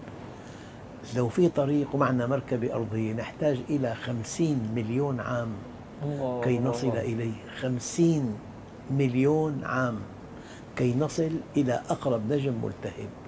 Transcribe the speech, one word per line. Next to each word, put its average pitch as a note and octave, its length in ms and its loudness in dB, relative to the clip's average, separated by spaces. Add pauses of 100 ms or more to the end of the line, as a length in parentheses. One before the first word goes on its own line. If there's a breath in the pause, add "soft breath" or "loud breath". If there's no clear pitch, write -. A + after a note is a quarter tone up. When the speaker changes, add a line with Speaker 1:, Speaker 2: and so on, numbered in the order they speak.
(1160 loud breath)
Speaker 1:
لو B2 120 2
في F3 200 6
طريق C#3+ 460 2
ومعنا B2+ 320 4
مركبة B2+ 480 0
أرضية A2+ 380 0
نحتاج B2 460 0 (120)
إلى B2+ 240 2
خمسين A#2+ 800 0
مليون B2 460 0
عام A#2 280 -2 (540)
Speaker 2:
الله C#3 420 -2
Speaker 1:
كي B2 140 4
Speaker 2:
الله B2+ 120 4
Speaker 1:
نصل B2+ 180 0
Speaker 2:
الله. A#2 120 2
Speaker 1:
إليه، A2+ 320 -2 (280)
خمسين C3 760 2 (540)
مليون C#3 720 4
عام B2 340 0 (800 loud breath)
كي B2 180 4
نصل D#3 360 2 (260)
إلى B2+ 340 4
أقرب B2 420 2
نجم C#3 220 2 (100)
ملتهب. G#2+ 440 -6 (200)